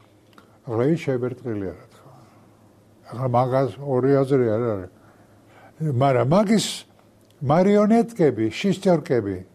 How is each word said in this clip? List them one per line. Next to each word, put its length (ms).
ახლა 240
ის 160
შებერტყილია, 720
რა 160
თქმა 240
უნდა. 320
ახლა 220
მაგას 500
ორი 360
აზრი 340
არ 160
არის. 280
მაგრამ 480
მაგის 400
მარიონეტკები, 1080
შიშტიორკები, 880